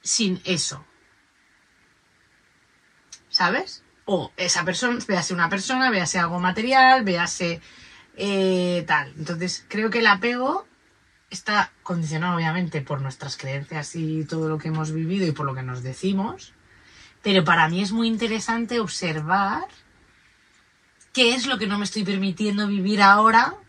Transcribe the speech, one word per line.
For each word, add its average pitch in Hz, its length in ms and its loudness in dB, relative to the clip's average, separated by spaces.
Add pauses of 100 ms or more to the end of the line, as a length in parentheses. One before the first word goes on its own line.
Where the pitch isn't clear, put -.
sin 185 420 -2
eso. - 400 -4 (2500)
¿Sabes? 196 540 0 (220)
O 180 320 -2
esa 175 280 0
persona, 233 340 0 (100)
véase 185 260 0
una 175 140 0
persona, 254 420 0
véase 185 280 0
algo 175 200 -2
material, 254 680 4
véase, 170 560 -2 (560)
eh, 185 680 0
tal. 151 320 -2
Entonces, 165 500 -6
creo 214 220 -2
que 240 100 0
el 220 60 4
apego 247 600 0 (640)
está 208 420 -2 (100)
condicionado, 170 540 -2
obviamente, 165 440 -2
por 139 200 -6
nuestras 135 360 -8
creencias 143 600 -8
y 156 280 -2
todo 160 240 -4
lo 156 100 -2
que 156 100 -6
hemos 156 240 -4
vivido 170 340 -2
y 156 60 0
por 147 140 -4
lo 131 80 -4
que 131 80 -8
nos 127 200 -8
decimos, 196 680 -4 (680)
pero 190 220 4
para 160 240 4
mí 175 140 0
es 196 100 -2
muy 226 140 0
interesante 226 720 -2
observar 190 840 -2 (1500)
qué 240 220 4
es 254 120 -4
lo 262 120 -2
que 214 80 -2
no 202 120 -2
me 208 60 -2
estoy 202 200 -4
permitiendo 202 640 -2
vivir 202 340 0
ahora 214 520 6 (140)